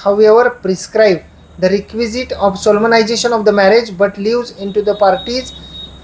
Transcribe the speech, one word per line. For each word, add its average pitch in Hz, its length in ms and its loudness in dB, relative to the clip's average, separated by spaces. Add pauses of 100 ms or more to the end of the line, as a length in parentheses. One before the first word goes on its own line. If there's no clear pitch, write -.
however, 214 460 4 (120)
prescribe 190 560 0 (420)
the 185 80 2
requisite 220 640 -6
of 190 320 -2
solemnization 226 680 2
of 214 120 -2
the 208 80 4
marriage 208 460 2
but 196 200 -2
leaves 233 400 -4
into 196 240 -4
the 202 120 0
parties 208 580 -2 (520)